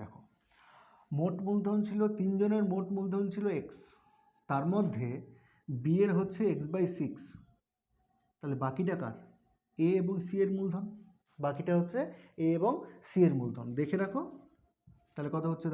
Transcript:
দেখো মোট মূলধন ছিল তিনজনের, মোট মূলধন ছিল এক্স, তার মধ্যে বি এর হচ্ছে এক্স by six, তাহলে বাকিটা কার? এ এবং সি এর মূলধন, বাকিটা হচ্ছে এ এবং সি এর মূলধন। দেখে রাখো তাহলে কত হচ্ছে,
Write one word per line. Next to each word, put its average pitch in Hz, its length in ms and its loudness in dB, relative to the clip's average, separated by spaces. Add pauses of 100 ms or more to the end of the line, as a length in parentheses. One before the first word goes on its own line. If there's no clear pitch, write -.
দেখো - 180 -16 (1000)
মোট 180 160 0 (100)
মূলধন 202 320 0 (100)
ছিল 208 140 -2 (180)
তিনজনের, 202 440 2 (100)
মোট 185 220 -2
মূলধন 196 380 0
ছিল 208 120 -4 (160)
এক্স, - 180 -14 (680)
তার 139 240 0
মধ্যে 131 340 0 (600)
বি 143 360 0
এর 196 160 4
হচ্ছে 196 220 -2 (120)
এক্স 147 200 -4
by 185 120 2 (120)
six, 147 160 -2 (1300)
তাহলে 139 160 -4 (100)
বাকিটা 175 360 0
কার? 113 140 -6 (640)
এ 165 100 6 (120)
এবং 190 140 0 (100)
সি 190 180 -6
এর 196 140 2
মূলধন, 190 280 -2 (540)
বাকিটা 143 400 0
হচ্ছে 175 200 -2 (460)
এ - 20 6 (120)
এবং 220 140 2 (340)
সি - 200 0
এর 143 120 6
মূলধন। 120 280 -6 (120)
দেখে 151 240 0
রাখো 202 180 -2 (920)
তাহলে 147 220 -4
কত 160 160 0
হচ্ছে, 165 220 -4